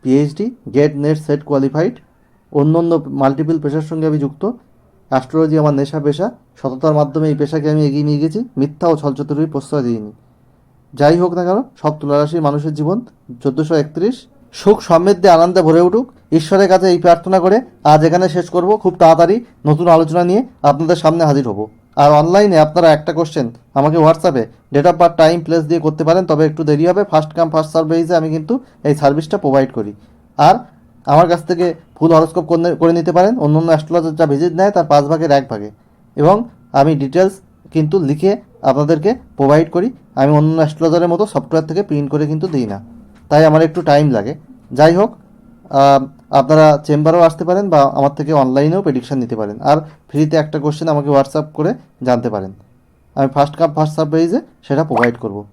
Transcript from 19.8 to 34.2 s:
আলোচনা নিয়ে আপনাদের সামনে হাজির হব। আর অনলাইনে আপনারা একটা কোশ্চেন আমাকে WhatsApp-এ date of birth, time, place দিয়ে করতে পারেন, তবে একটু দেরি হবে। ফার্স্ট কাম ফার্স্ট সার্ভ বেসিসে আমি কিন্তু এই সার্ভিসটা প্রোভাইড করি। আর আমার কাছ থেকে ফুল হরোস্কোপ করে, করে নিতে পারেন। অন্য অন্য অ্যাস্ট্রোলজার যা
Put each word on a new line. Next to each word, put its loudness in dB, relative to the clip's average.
আলোচনা 2
নিয়ে 0
আপনাদের 0
সামনে 0
হাজির 0
হব। -8
আর 6
অনলাইনে 4
আপনারা 4
একটা -2
কোশ্চেন -4
আমাকে 0
WhatsApp-এ 2
date 2
of -2
birth, 2
time, 2
place -2
দিয়ে -2
করতে -4
পারেন, 0
তবে 0
একটু -4
দেরি 0
হবে। 0
ফার্স্ট -2
কাম -2
ফার্স্ট -4
সার্ভ -2
বেসিসে 0
আমি -2
কিন্তু -6
এই 2
সার্ভিসটা -2
প্রোভাইড 0
করি। -8
আর 4
আমার 4
কাছ -2
থেকে -2
ফুল 2
হরোস্কোপ 2
করে, 0
করে 2
নিতে -2
পারেন। 2
অন্য 0
অন্য 0
অ্যাস্ট্রোলজার -2
যা 2